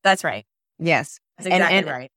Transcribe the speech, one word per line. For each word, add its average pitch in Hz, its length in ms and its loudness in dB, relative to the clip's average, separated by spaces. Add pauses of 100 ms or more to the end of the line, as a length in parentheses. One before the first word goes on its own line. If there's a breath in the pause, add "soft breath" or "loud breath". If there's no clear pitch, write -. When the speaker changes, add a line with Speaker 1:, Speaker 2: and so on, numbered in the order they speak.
Speaker 1:
That's 190 200 2
right. 107 220 -6 (320)
Speaker 2:
Yes. 151 420 -2 (180)
Speaker 1:
That's - 100 -10
Speaker 2:
And, 180 80 2
Speaker 1:
exactly 180 220 2
Speaker 2:
and, 190 100 0
Speaker 1:
right. 131 300 -10